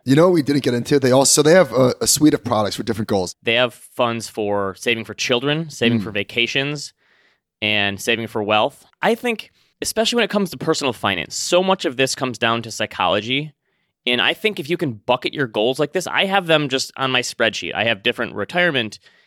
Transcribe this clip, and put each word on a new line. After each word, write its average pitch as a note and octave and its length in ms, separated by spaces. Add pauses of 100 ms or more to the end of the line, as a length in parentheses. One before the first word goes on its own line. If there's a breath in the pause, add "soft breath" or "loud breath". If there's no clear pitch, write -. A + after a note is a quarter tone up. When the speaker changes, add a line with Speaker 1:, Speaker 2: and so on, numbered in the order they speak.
Speaker 1:
You C3+ 100
know D#3+ 120
what F#3 60
we D#3+ 100
didn't C#3 200
get C#3+ 100
into? A#2+ 240
They B2+ 140
also, C#3 300
so - 20
they D3+ 120
have E3 180
a, B2+ 260
a A2+ 80
suite D3+ 260
of D3 80
products G#2+ 360
for A#2+ 60
different G#2 260
goals. F#2 340
Speaker 2:
They A#2 120
have A#2+ 180
funds A#2 560
for G2+ 460
saving A2+ 280
for G#2+ 100
children, C#3+ 560
saving A#2+ 300
Speaker 1:
Mm. G2+ 40
Speaker 2:
for A2 80
vacations, C3+ 840 (680)
and G2+ 380
saving A2+ 280
for A2 140
wealth. G#2+ 440 (160)
I G3+ 120
think, A#3 380 (300)
especially A3 360
when A#3 60
it G3 60
comes G3 220
to - 60
personal D3+ 360
finance, F#2+ 420
so - 260
much F#3+ 220
of C3+ 140
this C3 180
comes B2+ 220
down A#2 240
to A2 100
psychology. G#2+ 800 (540)
And B2 160
I B2 120
think G#3 240
if D3 120
you E3+ 80
can D3+ 160
bucket A#2+ 400
your C#3 140
goals A2+ 320
like D3 120
this, F#3 160
I D3 160
have F#3+ 240
them D3+ 220
just C3 260
on C3 160
my B2+ 80
spreadsheet. A2 560
I G2+ 80
have A2 200
different A#2 320
retirement C3 640 (280 soft breath)